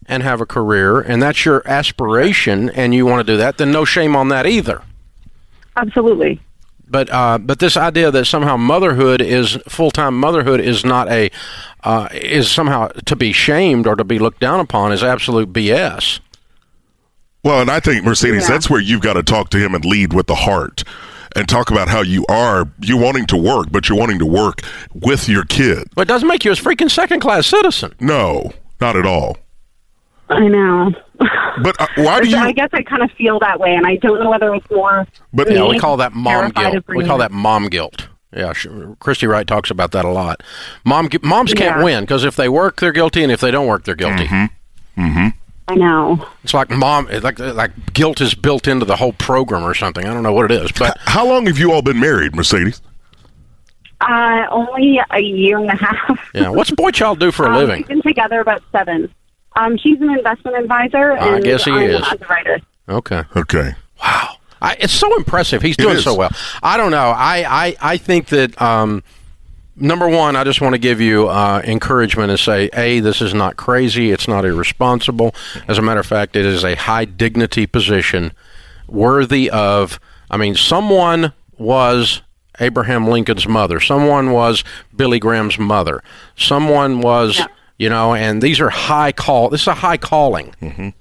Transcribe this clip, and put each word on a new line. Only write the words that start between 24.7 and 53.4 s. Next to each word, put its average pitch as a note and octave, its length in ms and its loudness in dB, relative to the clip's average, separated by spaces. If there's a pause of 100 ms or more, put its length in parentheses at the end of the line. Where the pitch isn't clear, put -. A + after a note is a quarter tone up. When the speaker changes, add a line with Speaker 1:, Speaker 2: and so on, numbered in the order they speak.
Speaker 3:
with - 340 0
your G3+ 160 2
kid. G#2 400 0 (100)
Speaker 1:
But F3+ 80 0
it F#3 60 0
doesn't B3 200 2
make E4+ 160 0
you G#3 80 2
a - 20 0
freaking - 360 0
second-class C4 560 0
citizen. F#4+ 540 2
Speaker 3:
No, A2+ 520 0 (280)
not A#2 160 0
at F2+ 100 2
all. E2 300 0 (920)
Speaker 2:
I G#3+ 180 4
know. F#3+ 440 2 (680)
Speaker 3:
But, - 180 -2
uh, D#3 60 0 (100)
why D#3 240 2
do C4+ 100 4
Speaker 2:
So A3+ 60 4
Speaker 3:
you A#3+ 60 2
Speaker 2:
I B3 100 0
guess C#4 200 -2
I D4 100 -2
kind B3+ 200 -4
of C4+ 100 0
feel A3 280 0
that G3+ 200 0
way, F3+ 140 2
and F3 120 2
I F#3 100 0
don't G#3+ 280 2
know A3 60 2
whether G#3+ 240 2
it's G3+ 160 -6
more G3 360 2 (260)
Speaker 3:
But C#3 180 2
Speaker 1:
Yeah, G3 140 4
we - 80 2
Speaker 2:
me A#3 60 0
Speaker 1:
call D3 200 0
that B2 160 -2
mom A#2+ 180 -2 (200)
Speaker 2:
terrified - 100 -18
Speaker 1:
guilt. F#3+ 140 0
Speaker 2:
of F3+ 120 -6
Speaker 1:
We - 60 -12
Speaker 2:
bringing F3 120 -2
Speaker 1:
call C#3+ 120 2
that A2+ 140 0
mom G#2 360 0
guilt. E2+ 400 -8 (280)
Yeah, F2 180 -6
sh-, - 120 -8 (320)
Christy B2+ 280 -2
Wright G#2+ 200 0
talks G#2 240 -2
about F2+ 220 -2
that F#2 120 -2
a F2+ 60 -2
lot. F2 320 -4 (420)
Mom, D3+ 240 2
gu-, D#3+ 140 -4
moms G#3 320 2
can't F3+ 240 0
Speaker 2:
Yeah. D#3+ 60 2
Speaker 1:
win, A#2 220 0
'cause C3+ 180 0
if C#3+ 100 -2
they B2+ 140 0
work, E3+ 320 0
they're F3 120 2
guilty, E3 300 2
and C#3 80 2
if A2+ 100 0
they B2+ 120 2
don't C#3 140 0
work, G#2 180 0
they're F#2 100 -6
guilty. F2 320 -2
Speaker 3:
Mm-hmm. - 800 -4
Mm-hmm. E2 240 2 (400)
Speaker 2:
I F#3 60 -2
know. E3 500 2 (200)
Speaker 1:
It's - 100 -2
like C#3 160 0
mom, C#3 400 0
it's G#2+ 140 -6
like, C3+ 160 -4
like B2 320 -4 (200)
guilt D#3 280 0
is C3 140 0
built C#3 340 0
into C3 160 0
the F#2+ 120 0
whole A#2+ 160 0
program B2 520 -2
or F2 100 -2
something. F2+ 320 -4
I G#2+ 80 -6
don't A#2+ 80 -6
know G#2+ 100 0
what A2+ 180 4
it - 20 2 (100)
is, - 100 -2
but A#2+ 240 0
Speaker 3:
H-, - 100 -16
how A3+ 200 2
long B3+ 200 2
have D#3 120 0
you E3+ 140 2
all D#3 100 2
been B2 160 0
married, A2+ 380 0
Mercedes? F#2 440 0 (1200)